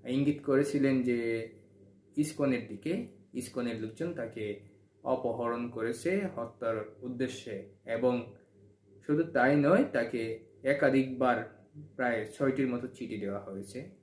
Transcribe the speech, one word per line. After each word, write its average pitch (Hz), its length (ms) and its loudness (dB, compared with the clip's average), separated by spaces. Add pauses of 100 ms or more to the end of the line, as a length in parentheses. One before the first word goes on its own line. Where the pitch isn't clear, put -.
ইঙ্গিত 139 360 2
করেছিলেন 135 600 4
যে 117 460 0 (640)
ইসকনের 135 520 0
দিকে, 151 400 -4 (260)
ইসকনের 120 480 -4
লোকজন 160 320 -6
তাকে 110 460 -6 (440)
অপহরণ 120 680 -2
করেছে 170 680 -2
হত্যার - 680 -4
উদ্দেশ্যে 120 680 -6 (160)
এবং 120 480 0 (720)
শুধু 151 180 2
তাই 131 320 4
নয়, 147 280 6
তাকে 113 560 -2 (240)
একাধিকবার 131 1000 2 (300)
প্রায় 117 300 0
ছয়টির 135 420 0
মতো 123 200 -4
চিঠি 110 300 -8
দেওয়া 101 220 -4
হয়েছে 98 500 -10 (140)